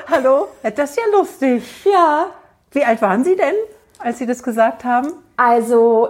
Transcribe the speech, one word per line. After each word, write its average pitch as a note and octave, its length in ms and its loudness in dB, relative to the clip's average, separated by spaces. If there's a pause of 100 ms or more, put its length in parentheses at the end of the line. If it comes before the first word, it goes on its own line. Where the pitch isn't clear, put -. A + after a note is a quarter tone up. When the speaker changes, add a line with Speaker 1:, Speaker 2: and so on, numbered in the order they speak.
(100)
Speaker 1:
Hallo. C#4 380 2 (160)
Ja, A3 80 -2
das C#4+ 180 -4
ist - 80 -8
ja G#4+ 200 0
lustig. B3+ 440 0 (280)
Speaker 2:
Ja. E4+ 360 2 (460)
Speaker 1:
Wie C#4+ 120 0
alt A3+ 160 0
waren G3+ 220 0
Sie F#4 140 2
denn, F4 180 0 (460)
als A#3+ 180 -6
Sie B3 80 -6
das B3 160 -6
gesagt A3+ 420 -2
haben? B3+ 280 -2 (240)
Speaker 2:
Also, A#3 720 2